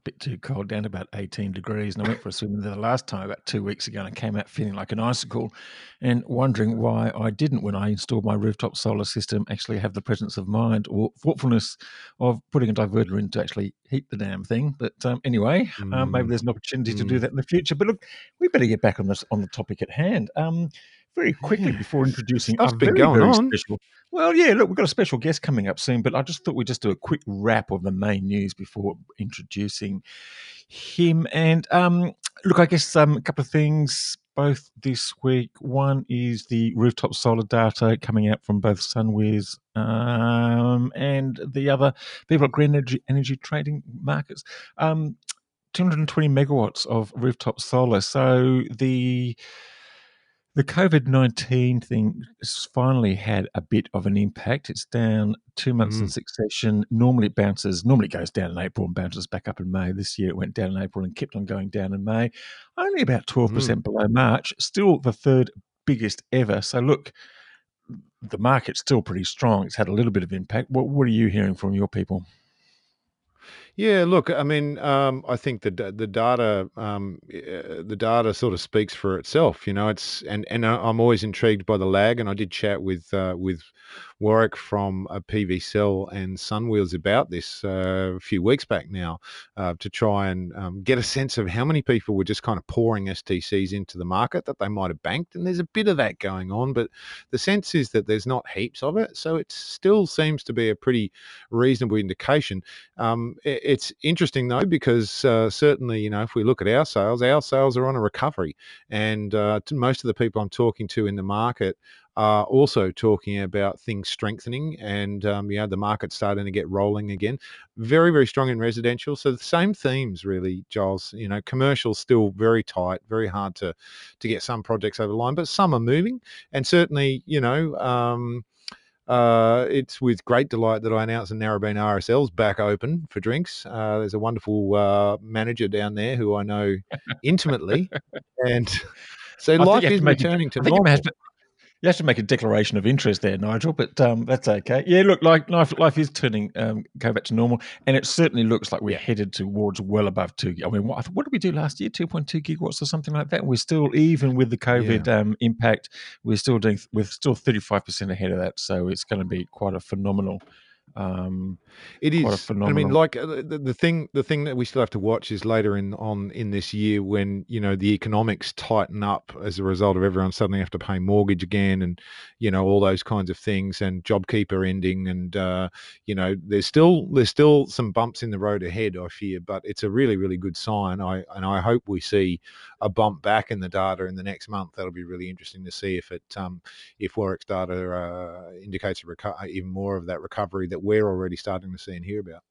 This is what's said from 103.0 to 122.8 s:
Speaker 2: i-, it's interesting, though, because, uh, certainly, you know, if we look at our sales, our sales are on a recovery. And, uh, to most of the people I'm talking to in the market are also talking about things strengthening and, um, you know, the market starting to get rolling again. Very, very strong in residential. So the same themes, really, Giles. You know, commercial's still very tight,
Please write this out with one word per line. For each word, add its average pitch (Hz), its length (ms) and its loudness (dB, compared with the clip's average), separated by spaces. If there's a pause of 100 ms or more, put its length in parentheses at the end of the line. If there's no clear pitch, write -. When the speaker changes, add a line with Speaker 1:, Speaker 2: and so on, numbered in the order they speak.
Speaker 2:
i-, 139 160 -2
it's 127 300 0 (100)
interesting, 147 460 0
though, 127 160 2
because, 123 600 0
uh, 113 240 6
certainly, 123 520 2
you 107 100 -2
know, 104 120 -2
if 113 120 -6
we 110 100 2
look 120 160 4
at 95 80 0
our 127 160 4
sales, 110 380 0
our 139 180 4
sales 135 360 2
are 127 100 0
on 135 80 -2
a 123 60 -2
recovery. 104 560 -2 (340)
And, 107 440 -2
uh, 104 320 2
to 156 80 -6
most 131 300 0
of 120 40 -2
the 107 60 0
people 110 280 -2
I'm 98 80 -6
talking 113 380 0
to 107 180 -2
in 101 100 -2
the 95 60 -6
market 104 560 -2 (380)
are 107 300 4
also 127 440 4
talking 101 480 0
about 98 400 -2
things 98 300 -8
strengthening 123 720 -8
and, 101 440 -4
um, 101 280 -2
you 101 60 -2
know, 107 100 -2
the 95 80 -4
market 104 360 -4
starting 101 340 -2
to 98 40 -8
get 92 180 -4
rolling 101 440 0
again. 104 260 -4 (380)
Very, 156 340 4
very 143 160 6
strong 131 220 0
in 120 100 -2
residential. 117 560 -2
So 139 160 -2
the 123 80 -2
same 185 340 0
themes, 127 520 -4
really, 92 440 -4
Giles. 98 480 -4
You 110 120 -8
know, 101 140 -4
commercial's 131 580 0
still 110 300 4
very 110 340 2
tight, 90 440 -4